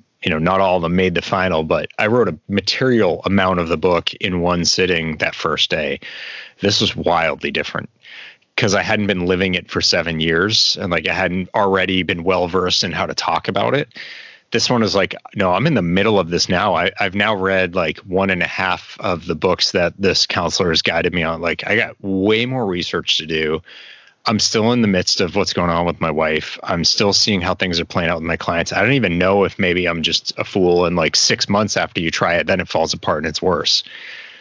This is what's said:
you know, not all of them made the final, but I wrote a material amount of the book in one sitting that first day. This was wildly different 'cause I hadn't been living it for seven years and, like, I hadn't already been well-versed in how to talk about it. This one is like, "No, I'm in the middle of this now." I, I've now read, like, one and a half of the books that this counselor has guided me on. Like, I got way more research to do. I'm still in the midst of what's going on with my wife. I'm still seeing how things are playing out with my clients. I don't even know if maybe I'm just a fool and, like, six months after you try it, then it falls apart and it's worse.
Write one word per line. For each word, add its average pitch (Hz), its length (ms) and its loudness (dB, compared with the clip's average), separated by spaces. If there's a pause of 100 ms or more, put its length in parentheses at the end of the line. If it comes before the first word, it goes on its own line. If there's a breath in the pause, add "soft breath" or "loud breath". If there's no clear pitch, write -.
(220)
you 92 80 0
know, 80 80 0
not 92 220 2
all 92 160 4
of 87 60 0
them 85 140 0
made 92 180 2
the 85 80 0
final, 92 420 0
but 80 240 -2 (100)
I 110 80 0
wrote 110 220 4
a 80 100 -6 (100)
material 101 760 2
amount 95 340 2
of 85 100 0
the 82 100 0
book 87 360 2
in 92 280 -2
one 87 240 2
sitting 82 500 0
that 80 180 -4
first - 360 -2
day. 76 280 -2 (640 loud breath)
This 101 200 2
was 110 140 0
wildly 82 560 0
different 73 380 -6 (680 loud breath)
'cause 101 180 2
I 98 80 2
hadn't 104 240 0
been 92 180 0
living 92 300 2
it 87 160 -4
for 87 100 -2
seven 82 400 0
years 82 580 2
and, 95 120 -4
like, 82 180 0
I 82 60 -2
hadn't 90 400 -2
already 95 480 2
been 85 200 -2
well-versed 90 640 0
in 87 80 -4
how 87 140 -2
to 73 80 -6
talk - 340 -2
about 107 260 0
it. 147 140 0 (600 loud breath)
This 117 180 0
one 120 140 2
is 95 120 0
like, 95 200 0 (200)
"No, 95 200 2
I'm 107 120 2
in 170 80 2
the 107 60 2
middle 98 380 2
of 87 100 0
this 85 220 0
now." 92 240 2
I, 85 160 2 (100)
I've 95 140 -2
now 104 200 2
read, 92 400 0
like, 82 260 -2
one 95 280 0
and 90 140 0
a 80 60 0
half - 520 -4
of 85 240 -4
the 85 120 -4
books 87 340 0
that 87 280 0
this 92 280 2
counselor 87 420 0
has 80 140 2
guided 85 320 0
me 87 80 0
on. 82 180 -4
Like, 82 260 -4
I 104 100 0
got 107 260 -2
way 101 420 2
more 127 220 -2
research 87 520 -2
to 80 80 -6
do. 78 360 0 (640 loud breath)
I'm 110 120 2
still 113 340 2
in 123 100 2
the 107 60 4
midst 92 340 0
of 82 140 -2
what's 92 180 0
going 87 160 0
on 85 160 0
with 85 140 -2
my 82 100 0
wife. 78 540 -2
I'm 87 200 -2
still 101 300 2
seeing 101 260 2
how 90 140 -2
things 90 260 -2
are 80 60 -4
playing 85 240 -2
out 85 80 0
with 80 80 -6
my 82 100 -2
clients. 82 360 -2
I 92 100 2
don't 117 100 4
even 104 240 2
know 95 280 4
if 95 140 -4
maybe 90 280 2
I'm 85 160 -2
just - 340 -2
a - 80 -6
fool 90 400 4
and, 87 120 0
like, 80 200 0
six - 320 0
months 101 280 0
after 87 260 -2
you 80 80 0
try 87 240 0
it, 85 120 0
then 92 140 0
it 85 80 -4
falls 80 240 0
apart 85 260 -2
and 78 100 -4
it's 73 120 -4
worse. 87 420 2 (580 loud breath)